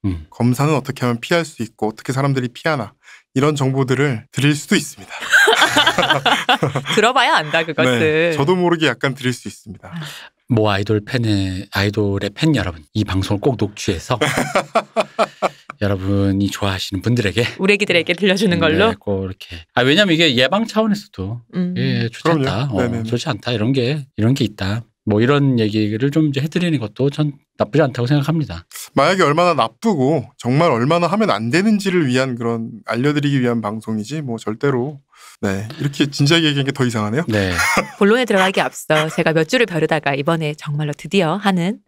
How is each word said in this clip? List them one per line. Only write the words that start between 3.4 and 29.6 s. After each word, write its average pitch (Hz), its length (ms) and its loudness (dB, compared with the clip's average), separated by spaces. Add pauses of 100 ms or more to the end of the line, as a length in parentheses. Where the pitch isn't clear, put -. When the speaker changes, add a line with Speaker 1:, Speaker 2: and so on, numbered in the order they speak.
Speaker 2:
정보들을 135 760 0
드릴 147 240 2
수도 - 180 -2
있습니다. - 380 -4
<laughs> - 840 2
Speaker 3:
<laughs> 143 1000 0
들어봐야 254 400 2
안다, 160 280 0
그것을. 139 360 0
Speaker 2:
네, 160 320 2
저도 151 240 2
모르게 170 320 2
약간 127 260 -2
드릴 127 180 -2
수 - 140 -10
있습니다. - 420 -16
Speaker 3:
아. 165 120 -12 (480)
Speaker 1:
뭐 107 220 4
아이돌 104 340 0
팬의, 98 680 -2
아이돌의 101 600 0
팬 156 220 2
여러분, 87 360 -4
이 107 120 0
방송을 95 360 -2
꼭 127 180 0
녹취해서 104 600 -2
<laughs> - 1000 -2 (680)
여러분이 98 680 0
좋아하시는 98 540 -4
분들에게 113 420 0 (140)
Speaker 3:
우레기들에게 185 560 0
들려주는 185 420 2
Speaker 1:
네, 165 40 -2
Speaker 3:
걸로? 175 380 2
Speaker 1:
꼭 95 260 -4
이렇게. 92 320 -12 (180)
아, 123 80 2
왜냐면 170 320 4
이게 156 220 4
예방 185 300 2
차원에서도 196 720 -2 (140)
Speaker 3:
음. 180 220 -2
Speaker 1:
예, 120 320 0
좋지 - 140 -12
Speaker 2:
그럼요. 156 260 2
Speaker 1:
않다. 117 240 -2
어, 101 100 0
Speaker 2:
네네네. 117 220 -2
Speaker 1:
좋지 120 240 -4
않다. 120 240 -4
이런 117 200 0
게, 135 340 -2 (100)
이런 110 180 2
게 139 100 0
있다. 104 400 -4 (200)
뭐 104 160 2
이런 135 400 2
얘기를 110 500 0
좀 156 180 2
이제 135 120 -2
해드리는 160 380 -2
것도 127 320 -2
전 151 220 -4 (260)
나쁘지 107 240 2
않다고 127 240 0
생각합니다. 139 580 -2 (300)
Speaker 2:
마약이 175 280 2
얼마나 165 320 4
나쁘고 135 840 0